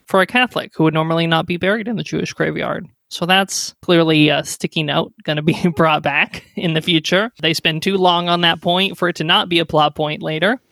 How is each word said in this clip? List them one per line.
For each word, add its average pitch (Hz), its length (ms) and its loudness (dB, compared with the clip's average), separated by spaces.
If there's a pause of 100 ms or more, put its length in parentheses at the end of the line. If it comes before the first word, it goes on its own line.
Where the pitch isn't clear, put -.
for 190 160 2
a 180 40 2
Catholic 247 480 -2
who 160 100 2
would 156 100 2
normally 165 320 0
not 165 200 0
be 175 120 -4
buried 196 280 -2
in 233 100 -4
the 156 60 -6
Jewish 160 300 -6
graveyard. 156 540 -4 (240)
So - 160 -6
that's 185 560 -2
clearly 160 480 4
a 147 120 0
sticky - 420 -6
note 147 280 -2 (120)
gonna 151 180 -4
be 160 120 2 (140)
<laughs> 165 80 -2
brought 156 260 2
back 147 420 -2 (120)
in 170 160 -2
the 160 80 0
future. 175 500 0 (120)
They 160 100 0
spend 160 300 -2
too 196 160 0
long 175 320 2
on 175 100 2
that 170 220 0
point 180 340 0
for 175 140 -2
it 175 60 -8
to 165 80 -4
not 185 260 2
be 170 80 2
a 165 80 2
plot 151 280 2
point 151 280 -4
later. 160 360 0 (140)